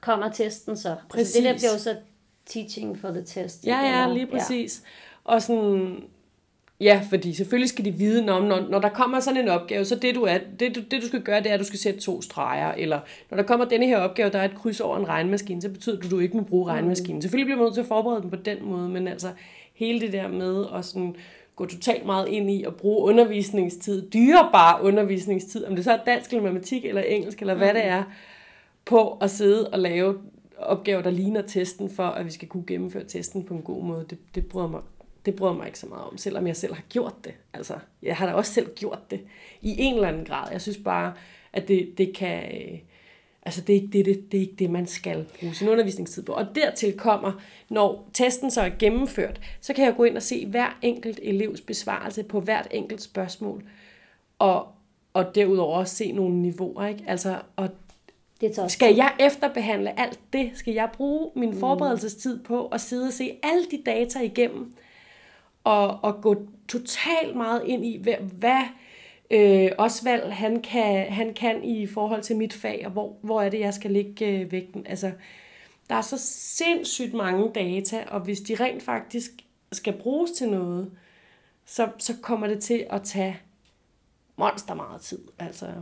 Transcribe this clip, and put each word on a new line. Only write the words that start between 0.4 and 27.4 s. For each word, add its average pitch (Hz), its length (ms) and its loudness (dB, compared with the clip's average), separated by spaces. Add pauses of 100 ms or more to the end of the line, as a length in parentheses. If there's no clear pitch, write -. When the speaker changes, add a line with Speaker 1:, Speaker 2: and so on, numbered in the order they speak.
Speaker 1:
så. 170 180 -6 (180)
Altså, 233 240 2
det 247 80 6
der 254 80 6
Speaker 2:
Præcis. 220 80 -2
Speaker 1:
bliver 233 120 4
jo 208 60 0
så 220 160 -4 (500)
teaching 214 540 -8
for 196 100 -8
the 175 140 -6
test, 180 440 -10
Speaker 2:
Ja, 254 160 2
Speaker 1:
ikke? 262 120 2
Speaker 2:
ja, 254 80 4
Speaker 1:
Eller, 247 100 2
Speaker 2:
lige 254 180 -2
Speaker 1:
ja. 262 60 -2
Speaker 2:
præcis. 240 460 -4 (400)
Og 233 180 4
sådan, 202 640 0 (760)
ja, 202 300 8
fordi 175 240 0
selvfølgelig 240 360 2
skal 226 160 -4
de 202 60 0
vide, 208 340 4
når, 190 140 4
når, 196 200 4 (100)
når 196 100 4
der 202 100 4
kommer 254 300 2
sådan 262 220 2
en 233 80 2
opgave, 190 360 0
så 220 100 0
det, 240 200 2
du 247 80 2
er, 185 140 4 (220)
det, 247 160 0
du, 240 60 -6 (100)
det, 269 100 -2
du 240 60 -6
skal 233 140 -2
gøre, 208 220 2
det 214 60 0
er, 208 40 4
at 202 60 2
du 202 60 -2
skal 202 140 -8
sætte 196 200 -2
to 180 220 -4
streger, 143 520 -2
eller 156 260 -2 (300)
når - 80 -4
der 202 60 2
kommer 240 220 2
denne 240 220 4
her 247 100 6
opgave, 185 320 2
der 196 100 0
er 196 60 2
et 196 100 -2
kryds 220 240 -4
over - 180 -2
en 190 100 -2
regnemaskine, 175 540 -2
så 196 80 -6
betyder 196 260 -4
det, 180 100 -10
at 175 60 -2
du 185 80 0
ikke 180 180 2
må 214 60 0
bruge 180 220 2
Speaker 1:
Mm. 175 40 -6
Speaker 2:
regnemaskinen. 170 520 0
Selvfølgelig 240 240 0
bliver 269 120 0
man 240 80 4
nødt 220 80 2
til 226 80 -2
at 240 60 -4
forberede 220 340 0
dem 180 80 -8
på 180 60 -6
den 196 300 -6
måde, 180 240 -4
men 180 180 -2
altså, 180 220 -6 (440)
hele 233 280 -2
det 214 120 -4
der 196 140 -2
med 185 380 -2 (100)
at 180 100 -6
sådan 180 300 -6 (400)
gå 185 100 -6
totalt 180 400 -2
meget 190 220 0
ind 202 240 0
i 196 120 -2
at - 120 -6
bruge 208 340 2
undervisningstid, 202 1000 4
dyrebar 226 680 8
undervisningstid, 196 840 2
om 196 100 -2
det 180 80 -2
så 240 80 4
er - 140 6
dansk 247 240 0
eller 226 140 0
matematik 190 420 -2
eller 196 160 0
engelsk, 202 380 -2
eller 196 140 0